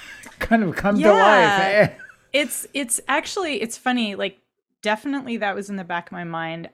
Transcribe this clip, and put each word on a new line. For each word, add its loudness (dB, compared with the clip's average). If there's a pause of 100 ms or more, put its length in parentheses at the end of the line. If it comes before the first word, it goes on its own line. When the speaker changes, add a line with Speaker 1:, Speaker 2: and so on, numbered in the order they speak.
(120)
Speaker 1:
<laughs> -20
kind 0
of -4
come 0
to 2
Speaker 2:
Yeah. 8
Speaker 1:
life, 6
eh? 4 (380)
Speaker 2:
It's, -2
it's -4
actually, -4
it's -6
funny, -2
like, -6 (440)
definitely -4
that -4
was -8
in -8
the -8
back -6
of -18
my -10
mind. -8